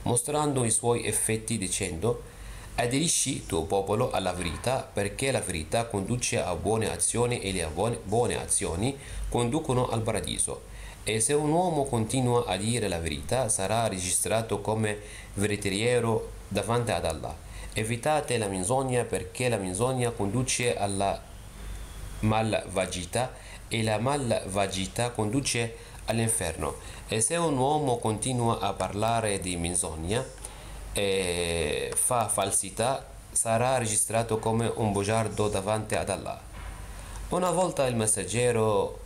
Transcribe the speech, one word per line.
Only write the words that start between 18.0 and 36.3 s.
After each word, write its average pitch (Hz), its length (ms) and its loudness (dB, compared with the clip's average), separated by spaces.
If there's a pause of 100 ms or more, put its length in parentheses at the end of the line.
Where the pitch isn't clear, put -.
la 107 100 2
menzogna, 120 560 2
perché - 460 -2
la 113 80 2
menzogna 120 540 0
conduce 123 680 0
alla 98 420 0 (1000)
malvagità 101 1120 0 (340)
e 113 140 0
la 110 160 2
malvagità 104 1120 0
conduce 117 680 0 (300)
all'inferno. 85 680 0 (320)
E - 120 0
se 214 160 2
un 165 220 2
uomo 139 400 2
continua 117 600 2
a 101 140 0
parlare 104 680 0
di 90 180 -2
menzogna 85 680 0 (680)
e 87 1000 0
fa 117 320 2
falsità, 98 760 0 (280)
sarà 120 480 4
registrato 110 580 2
come 113 340 2
un 110 200 2
bugiardo 107 560 2
davanti 104 480 0
ad 95 160 0
Allah." - 280 -4 (880)